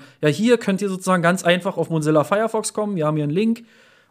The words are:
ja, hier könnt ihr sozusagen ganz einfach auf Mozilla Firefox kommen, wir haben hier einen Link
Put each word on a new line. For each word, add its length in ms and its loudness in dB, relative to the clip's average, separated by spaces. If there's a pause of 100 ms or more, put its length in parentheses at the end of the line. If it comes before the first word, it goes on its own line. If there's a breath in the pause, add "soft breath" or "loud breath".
(220 loud breath)
ja, 80 2
hier 280 2
könnt 240 -2
ihr 80 -2
sozusagen 340 0
ganz 200 2
einfach 340 0
auf 120 -2
Mozilla 340 2
Firefox 500 -2
kommen, 220 -4
wir 120 -2
haben 80 0
hier 100 -2
einen 80 -2
Link 300 0 (480 soft breath)